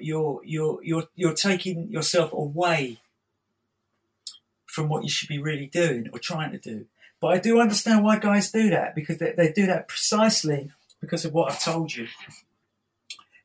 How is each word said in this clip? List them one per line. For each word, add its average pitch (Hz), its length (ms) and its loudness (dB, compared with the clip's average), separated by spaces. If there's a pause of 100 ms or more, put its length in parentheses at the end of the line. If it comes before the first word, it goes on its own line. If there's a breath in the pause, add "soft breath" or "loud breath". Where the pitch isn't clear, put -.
you're, 156 440 -4
you're, 156 380 -2
you're, 165 220 -2 (100)
you're 170 200 0
taking 185 540 -2
yourself 160 440 0
away 147 640 -2 (1700)
from 151 220 -2
what 151 160 -2
you 147 60 -6
should - 180 -4
be 147 100 -4
really 143 280 -4
doing 147 460 0
or - 60 -14
trying 156 340 -6
to - 60 -12
do. - 280 -12 (340 soft breath)
But - 80 0
I 185 100 4
do 226 220 4
understand 214 440 4
why 214 140 6
guys 202 320 2
do 220 200 4
that, - 240 0
because 160 240 -4
they, 160 180 -2
they 160 160 4
do 202 140 2
that 180 220 -2
precisely 156 800 2 (300)
because 165 240 -4
of 151 80 -6
what 165 180 2
I've - 120 -4
told 165 320 -2
you, 113 140 -10 (1400 soft breath)